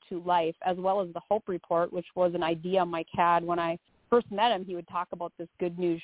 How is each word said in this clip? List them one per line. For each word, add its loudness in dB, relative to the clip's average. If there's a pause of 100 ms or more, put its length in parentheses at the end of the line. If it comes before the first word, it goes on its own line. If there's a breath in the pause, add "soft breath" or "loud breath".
to -6
life, 0 (100)
as 0
well 0
as -2
the -8
Hope 0
Report, 0
which -6
was 2
an -2
idea 0
Mike -4
had 4
when -2
I -2 (300)
first 2
met 2
him. -2
He -8
would -8
talk -6
about -8
this -10 (120)
good -4
news 0